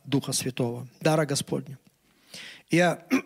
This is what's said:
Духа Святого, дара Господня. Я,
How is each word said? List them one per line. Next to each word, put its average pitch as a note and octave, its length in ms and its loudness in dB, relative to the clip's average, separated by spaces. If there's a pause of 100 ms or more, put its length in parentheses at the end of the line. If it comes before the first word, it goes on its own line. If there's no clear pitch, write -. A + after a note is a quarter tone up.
Духа C3+ 280 -2
Святого, B2 540 -4 (140)
дара D#3 240 4
Господня. C3+ 520 -4 (920)
Я, E3 360 4 (200)